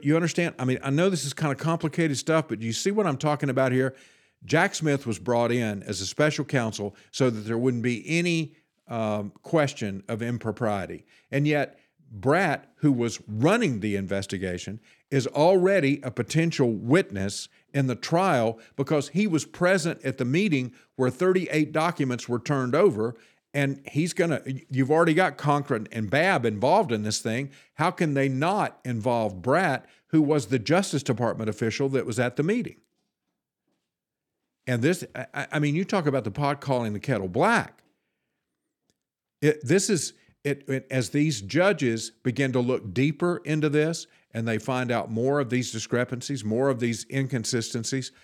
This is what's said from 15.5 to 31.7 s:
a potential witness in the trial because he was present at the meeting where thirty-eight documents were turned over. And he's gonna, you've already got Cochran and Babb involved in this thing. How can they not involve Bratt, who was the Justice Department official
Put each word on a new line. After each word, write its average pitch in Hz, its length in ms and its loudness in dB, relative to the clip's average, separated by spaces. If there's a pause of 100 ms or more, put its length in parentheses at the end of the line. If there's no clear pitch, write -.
a 127 80 -6
potential 147 600 0
witness 104 800 0 (240)
in 139 140 2
the 123 80 -2
trial 143 640 2 (160)
because 139 340 0
he 202 160 0
was 160 180 0
present 175 600 0
at 135 140 -4
the 131 40 0
meeting 135 480 0 (240)
where 127 140 2
thirty-eight 165 640 2
documents 151 580 -2
were 120 100 -2
turned 131 360 0
over. 123 400 4 (380)
And 139 280 0 (100)
he's 165 220 0
gonna, 170 300 0 (260)
you've 131 220 2
already 165 240 6
got 165 220 2
Cochran 143 540 0
and 110 200 -4
Babb 156 340 2
involved 127 460 2
in 107 100 0
this 104 180 -2
thing. 123 300 -4 (240)
How 165 160 0
can 175 240 0
they 139 160 2
not 151 560 -2
involve 113 560 -2
Bratt, 139 420 0 (240)
who 156 140 4
was 143 260 2
the 131 120 0
Justice 156 420 0
Department 113 480 -2
official 117 400 -2